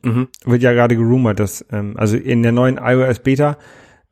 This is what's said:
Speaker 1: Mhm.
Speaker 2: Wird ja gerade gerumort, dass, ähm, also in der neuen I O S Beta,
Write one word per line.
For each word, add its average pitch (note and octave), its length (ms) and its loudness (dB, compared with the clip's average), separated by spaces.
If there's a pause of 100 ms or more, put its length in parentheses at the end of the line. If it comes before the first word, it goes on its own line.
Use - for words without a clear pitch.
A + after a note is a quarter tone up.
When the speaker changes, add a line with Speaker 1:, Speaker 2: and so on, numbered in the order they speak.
Speaker 1:
Mhm. B2 240 -2 (180)
Speaker 2:
Wird A#2+ 180 0
ja B2 100 4
gerade A#2+ 220 2
gerumort, A2+ 440 0
dass, - 320 -6
ähm, G#2 260 -8
also A2 200 0
in B2 240 -2
der A#2 100 2
neuen B2+ 260 0
I B2 180 0
O B2+ 60 2
S B2+ 180 -2
Beta, D3 380 0 (540)